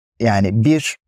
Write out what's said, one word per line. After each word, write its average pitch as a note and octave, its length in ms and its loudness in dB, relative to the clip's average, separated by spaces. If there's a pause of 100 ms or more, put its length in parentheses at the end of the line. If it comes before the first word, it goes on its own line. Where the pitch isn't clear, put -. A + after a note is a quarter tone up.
(200)
Yani G#2 440 0
bir D3+ 320 0 (120)